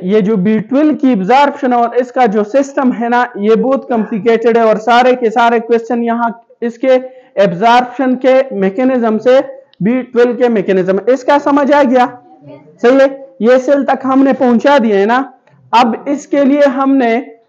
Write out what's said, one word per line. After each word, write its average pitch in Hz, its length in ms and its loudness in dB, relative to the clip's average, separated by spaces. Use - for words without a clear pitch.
ये 214 140 0
जो 208 160 0
बी 214 220 0
ट्वेल्व 285 360 0
की 262 160 0
absorption 254 640 0
और 233 220 -2
इसका 254 300 -2
जो 208 180 0
system 269 480 -2
है 226 180 -4
ना, 240 280 -2
ये 214 180 2
बहुत 254 340 -2
complicated 226 680 -2
है 233 80 2
और 214 120 2
सारे 247 380 2
के 247 140 -2
सारे 233 300 0
question 233 440 -2
यहाँ 233 420 -4
इसके 254 380 0
absorption 240 760 0
के 262 400 0
mechanism 220 640 0
से, 247 240 2
बी 247 180 0
ट्वेल्व 240 340 0
के 240 140 0
mechanism, 190 500 0
इसका 277 280 0
समझ 285 340 0
आ 285 120 4
गया? 247 380 0
सही 262 180 4
है, - 420 0
ये 247 180 4
cell 277 240 0
तक 262 200 -2
हमने 269 300 2
पहुंचा 269 460 2
दिया 214 180 0
है 196 80 2
ना। 254 280 -2
अब 226 340 0
इसके 285 360 -2
लिए 285 200 2
हमने 269 840 0